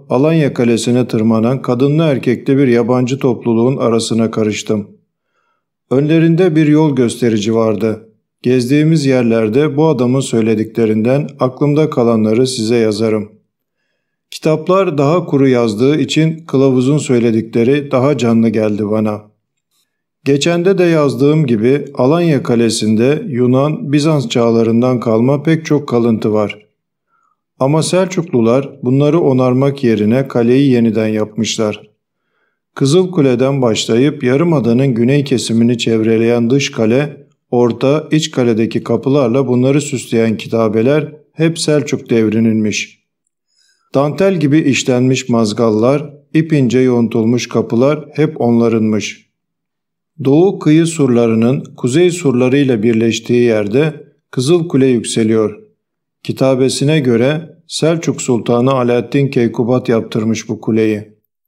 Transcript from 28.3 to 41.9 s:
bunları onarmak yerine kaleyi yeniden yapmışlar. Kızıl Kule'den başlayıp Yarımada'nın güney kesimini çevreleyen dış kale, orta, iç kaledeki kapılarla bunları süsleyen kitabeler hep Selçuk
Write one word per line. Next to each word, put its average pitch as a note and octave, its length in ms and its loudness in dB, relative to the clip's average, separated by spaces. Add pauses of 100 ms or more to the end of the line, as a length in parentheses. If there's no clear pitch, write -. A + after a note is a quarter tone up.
bunları C#3+ 360 2
onarmak C3+ 640 0
yerine A#2 440 0
kaleyi B2+ 440 2
yeniden A2+ 360 2
yapmışlar. G#2+ 840 -4 (840)
Kızıl E3+ 360 0
Kule'den C3+ 500 0
başlayıp B2 640 0
Yarımada'nın C3+ 680 0
güney B2+ 300 0
kesimini A#2 540 0
çevreleyen A2+ 720 0
dış C#3 220 0
kale, B2 560 -2 (240)
orta, B2 600 0
iç D#3 200 -2
kaledeki A#2 520 0
kapılarla C3 640 0
bunları B2+ 340 0
süsleyen A2+ 560 -2
kitabeler A#2 800 -2 (180)
hep E3 260 -2
Selçuk C#3+ 500 -2